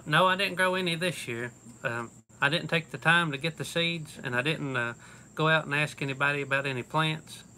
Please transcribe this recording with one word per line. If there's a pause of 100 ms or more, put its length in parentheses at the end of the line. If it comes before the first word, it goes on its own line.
no,
I
didn't
grow
any
this
year. (320)
Um, (320)
I
didn't
take
the
time
to
get
the
seeds,
and
I
didn't,
uh, (420)
go
out
and
ask
anybody
about
any
plants. (140)